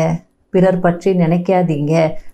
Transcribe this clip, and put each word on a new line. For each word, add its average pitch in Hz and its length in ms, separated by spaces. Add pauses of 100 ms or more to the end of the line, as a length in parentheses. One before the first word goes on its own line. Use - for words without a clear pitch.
(500)
பிறர் 185 300
பற்றி 175 320
நினைக்காதீங்க, 165 1000 (240)